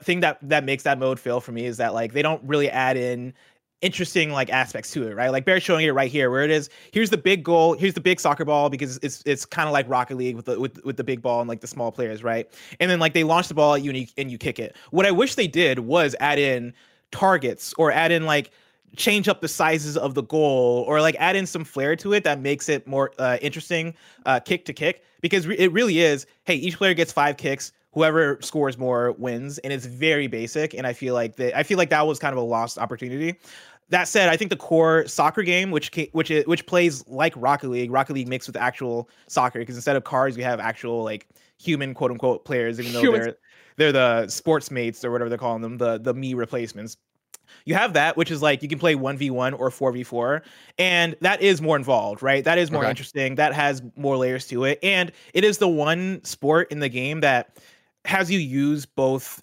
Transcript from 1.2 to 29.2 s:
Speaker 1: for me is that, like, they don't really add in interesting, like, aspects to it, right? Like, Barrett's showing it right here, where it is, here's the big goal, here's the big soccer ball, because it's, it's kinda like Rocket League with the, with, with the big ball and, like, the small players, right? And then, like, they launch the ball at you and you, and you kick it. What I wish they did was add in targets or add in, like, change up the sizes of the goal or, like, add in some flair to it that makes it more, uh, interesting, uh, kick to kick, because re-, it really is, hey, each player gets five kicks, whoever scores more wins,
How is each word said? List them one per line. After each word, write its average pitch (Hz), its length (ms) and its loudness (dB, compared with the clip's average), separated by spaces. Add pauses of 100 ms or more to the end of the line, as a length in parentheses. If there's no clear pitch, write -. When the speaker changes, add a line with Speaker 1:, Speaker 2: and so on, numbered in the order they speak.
Speaker 1:
for - 100 -16
me 117 140 -8
is 120 140 -8
that, 113 140 0
like, 113 200 -4
they 139 100 -2
don't 156 220 -2
really 143 260 0
add 131 260 0
in 123 360 -6 (480)
interesting, 175 500 -2
like, 135 200 -2
aspects 127 420 -2
to 120 160 -4
it, 104 60 -8
right? 123 160 0
Like, 131 140 -2
Barrett's 185 220 2
showing 160 200 2
it 151 40 2
right 135 200 0
here, 135 200 2
where 131 140 2
it 151 60 2
is, 156 180 0 (240)
here's 214 180 2
the 214 80 2
big 185 240 2
goal, 165 300 4
here's 165 220 0
the 175 60 -6
big 180 200 2
soccer 147 240 0
ball, 147 260 2
because 131 320 -8
it's, 139 240 -8
it's 139 180 0
kinda 156 280 -2
like 139 160 2
Rocket 127 300 -2
League 123 180 -4
with 117 80 -14
the, 120 160 -4
with, 131 240 -6
with 131 140 -6
the 131 60 -2
big 123 160 -4
ball 120 200 -2
and, 120 80 -4
like, 117 140 -8
the 120 40 -12
small 117 240 -6
players, 110 320 -6
right? 117 260 -2 (320)
And 180 100 2
then, 175 100 2
like, 160 140 4
they 165 100 4
launch 165 240 2
the 170 60 -10
ball 147 200 6
at 143 80 0
you 143 80 -4
and 131 80 -4
you, 123 80 -8 (120)
and 135 120 -6
you 120 80 -10
kick - 220 -6
it. - 160 -10 (140)
What 190 160 4
I 202 40 4
wish 226 240 2
they 208 140 0
did 139 320 2
was 139 400 2
add 143 180 2
in 127 360 0 (360)
targets 175 680 0
or 160 120 4
add 160 220 4
in, 165 120 0
like, 147 260 0 (440)
change 208 340 2
up 196 140 0
the 160 60 -2
sizes 156 500 0
of 143 160 -2
the 139 80 -2
goal 127 640 2
or, 151 160 2
like, 160 160 2
add 180 180 2
in 190 80 -2
some 165 200 -8
flair 139 320 -2
to 202 180 -2
it 208 100 0
that 143 160 0
makes 139 280 -4
it 143 180 -2
more, 135 320 -2
uh, 127 240 0
interesting, 160 500 -4 (320)
uh, 131 160 2
kick 175 240 -4
to 147 80 -10
kick, 156 300 -2 (180)
because 175 260 0
re-, 196 120 -4
it 185 140 6
really 202 260 2
is, 151 260 4 (200)
hey, 180 100 0
each 160 240 -4
player 190 160 2
gets 160 180 0
five 143 240 2
kicks, 139 360 -6 (200)
whoever 156 480 2
scores 139 380 -4
more 123 340 0
wins, 123 460 -8